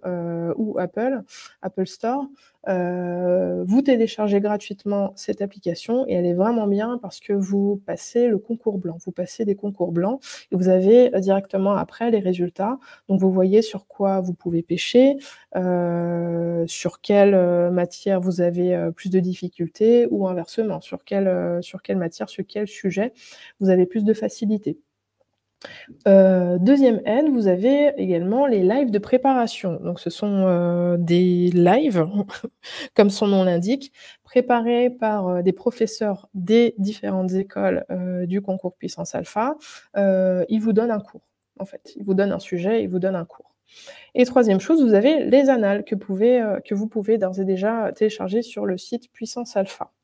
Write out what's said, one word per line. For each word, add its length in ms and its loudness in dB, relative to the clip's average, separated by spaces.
euh, 500 -6
ou 220 -4
Apple, 440 -4
Apple 260 -6
Store. 400 -6
Euh, 1000 -2
vous 160 4
téléchargez 580 2
gratuitement 760 -4
cette 260 -8
application 680 -6
et 60 -2
elle 120 0
est 80 0
vraiment 320 0
bien 340 -2
parce 200 -16
que 120 -8
vous 540 0
passez 420 -2
le 100 0
concours 400 -6
blanc. 260 -8
Vous 80 -10
passez 320 -8
des 100 0
concours 380 -4
blancs 300 -2
et 60 -2
vous 120 2
avez, 460 6
euh, 60 0
directement 520 0
après 380 -4
les 100 2
résultats. 580 -4
Donc, 120 2
vous 100 4
voyez 300 4
sur 260 -6
quoi 340 -2
vous 140 -4
pouvez 280 -4
pêcher, 560 2
euh, 1120 -2
sur 360 -8
quelle, 320 4
euh, 360 2
matière 500 -2
vous 200 -2
avez, 340 0
euh, 160 -2
plus 200 -10
de 100 2
difficultés 880 0
ou 160 -2
inversement, 540 -6
sur 240 -14
quelle, 240 -2
euh, 320 -2
sur 220 -14
quelle 160 -4
matière, 320 -6
sur 160 -10
quel 200 -6
sujet 460 -4
vous 80 2
avez 160 6
plus 200 -2
de 100 2
facilité. 540 -4
Euh, 500 6
deuxième 460 4
aide, 240 2
vous 180 2
avez 500 4
également 500 0
les 160 2
lives 280 2
de 80 0
préparation. 840 0
Donc, 180 -8
ce 100 -8
sont, 360 0
euh, 520 2
des 520 2
lives, 560 4
<laughs> 460 -16
comme 160 6
son 160 -2
nom 180 2
l'indique, 480 -2
préparés 680 2
par, 380 -2
euh, 140 0
des 100 2
professeurs 840 -4
des 440 2
différentes 540 -4
écoles, 580 -2
euh, 360 -4
du 140 -2
concours 360 -6
Puissance 380 -10
Alpha. 420 -6
Euh, 520 2
ils 120 -2
vous 120 0
donnent 180 2
un 100 -4
cours, 280 -20
en 60 -12
fait. 320 -18
Ils 80 -14
vous 100 0
donnent 180 2
un 60 -4
sujet, 440 -2
ils 60 -6
vous 100 -4
donnent 180 -2
un 100 -8
cours. 280 -20
Et 100 4
troisième 360 4
chose, 220 2
vous 120 6
avez 300 4
les 240 6
annales 360 2
que 100 -6
pouvez, 460 0
euh, 200 -2
que 140 -8
vous 140 -4
pouvez 300 -2
d'ores 200 -2
et 60 -2
déjà 500 -2
télécharger 480 -2
sur 240 -8
le 120 -2
site 340 -12
Puissance 440 -12
Alpha. 360 -6